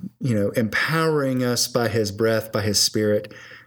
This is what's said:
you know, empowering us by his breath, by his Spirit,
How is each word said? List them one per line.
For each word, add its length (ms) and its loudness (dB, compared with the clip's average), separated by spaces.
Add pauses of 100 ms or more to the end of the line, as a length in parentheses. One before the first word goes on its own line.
(200)
you 140 0
know, 180 2
empowering 920 0
us 240 0
by 220 0
his 220 0
breath, 400 0
by 100 -2
his 180 0
Spirit, 540 0 (340)